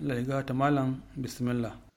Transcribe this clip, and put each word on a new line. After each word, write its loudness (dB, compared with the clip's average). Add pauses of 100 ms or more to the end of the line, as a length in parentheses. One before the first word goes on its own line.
Allah 0
ya 0
gata -2
Malam, 2 (160)
bismillah. -2 (220)